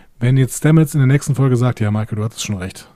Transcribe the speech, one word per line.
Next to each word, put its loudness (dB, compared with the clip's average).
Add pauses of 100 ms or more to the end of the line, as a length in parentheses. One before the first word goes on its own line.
(180)
Wenn 2
jetzt 0
Stamets 4
in 0
der 4
nächsten 0
Folge 2
sagt, -2
"Ja, 0
Michael, -4
du -4
hattest -8
schon -6
recht. -12